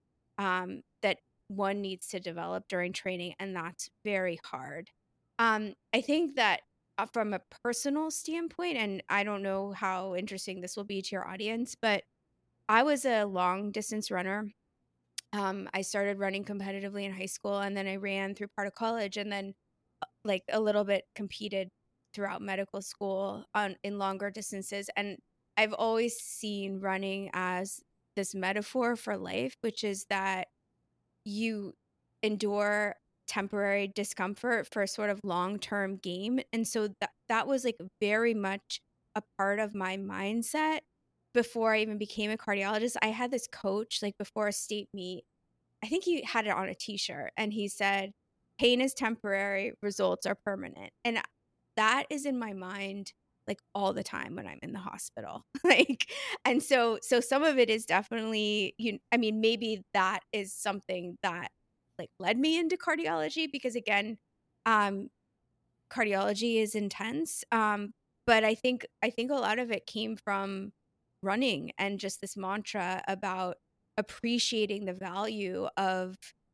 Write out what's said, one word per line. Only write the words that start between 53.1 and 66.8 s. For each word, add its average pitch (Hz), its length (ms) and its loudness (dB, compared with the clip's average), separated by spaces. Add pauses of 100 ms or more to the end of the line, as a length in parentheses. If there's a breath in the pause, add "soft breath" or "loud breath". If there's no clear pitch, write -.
like, 208 140 -4 (140)
all 196 180 2
the 202 100 -2
time - 320 -6
when 101 140 -8
I'm 73 140 -12
in - 100 -8
the 190 80 -6
hospital. - 640 -10 (100)
<laughs> 277 80 -10
Like, 359 480 8 (340 loud breath)
and 247 180 6
so, 233 400 4
so 240 180 6
some 269 240 4
of 294 140 6
it 233 120 8
is 220 140 2
definitely, 214 920 0
you, 233 200 -2 (140)
I 247 60 6
mean, 220 220 2
maybe 220 520 2
that 190 280 2 (120)
is 196 200 -4
something 185 720 -4
that, 175 300 -2 (460)
like, 170 200 -10
led 196 200 2
me 311 200 4
into 349 180 2
cardiology, 320 720 0
because 262 260 -4
again, 214 420 0 (480)
um, 202 440 4 (840)
cardiology 208 680 2
is 214 140 0
intense. 220 800 -2